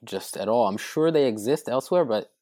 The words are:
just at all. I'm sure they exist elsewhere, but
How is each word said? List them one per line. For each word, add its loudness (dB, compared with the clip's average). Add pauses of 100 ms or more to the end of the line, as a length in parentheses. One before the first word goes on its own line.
just -8
at -4
all. 4
I'm -2
sure 0
they 4
exist -2
elsewhere, 0
but -4 (100)